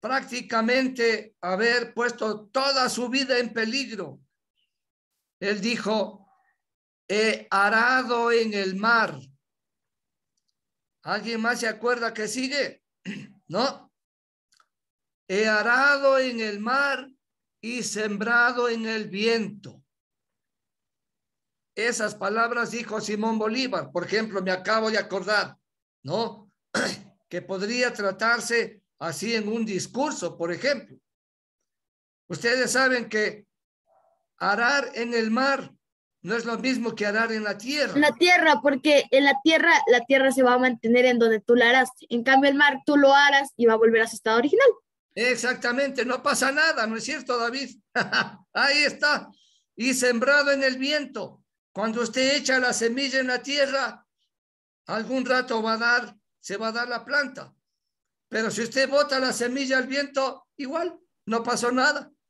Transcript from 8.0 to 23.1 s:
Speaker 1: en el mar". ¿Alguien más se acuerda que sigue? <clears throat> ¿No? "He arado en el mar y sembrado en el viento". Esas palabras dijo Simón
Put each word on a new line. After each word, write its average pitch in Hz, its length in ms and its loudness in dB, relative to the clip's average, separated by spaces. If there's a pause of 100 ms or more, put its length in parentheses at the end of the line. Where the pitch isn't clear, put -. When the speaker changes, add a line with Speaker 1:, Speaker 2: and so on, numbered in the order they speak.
Speaker 1:
en 226 240 0
el 190 220 -2
mar". 208 420 0 (1800)
¿Alguien 208 380 -6
más 233 180 0
se 233 80 -4
acuerda 226 480 -2
que 214 140 -6
sigue? 254 560 -4 (200)
<clears throat> - 440 -16
¿No? 226 440 -4 (1300)
"He 208 220 -2
arado 269 720 2
en 254 180 -2
el 208 220 -6
mar 262 500 -2 (500)
y 233 220 -8
sembrado 233 880 0
en 226 180 -4
el 220 220 -6
viento". 208 720 -4 (1900)
Esas 214 400 -2
palabras 226 560 -2
dijo 220 300 -8
Simón 214 380 -2